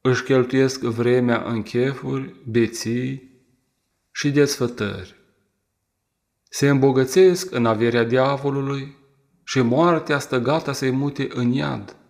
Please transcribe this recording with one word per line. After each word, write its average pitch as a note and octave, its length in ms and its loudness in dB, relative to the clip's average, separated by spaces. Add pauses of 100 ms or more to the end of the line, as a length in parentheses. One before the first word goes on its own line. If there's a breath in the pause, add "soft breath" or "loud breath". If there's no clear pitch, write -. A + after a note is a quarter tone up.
își B2+ 220 0
cheltuiesc C3 580 2
vremea A#2+ 600 0
în A2+ 200 -4
chefuri, C3+ 720 -4 (140)
beții A#2 800 -2 (800)
și - 200 -4
desfătări. A#2 840 -2 (1300)
Se - 260 -2
îmbogățesc C#3 880 4
în A#2+ 120 2
averea A#2 380 2
diavolului C#3 920 -2 (480)
și - 160 -2
moartea D3+ 580 2
stă C3 220 -2
gata D3 320 -2
să-i C3 180 -2
mute C#3 420 -2
în B2 200 0
iad. C3 440 -4 (140)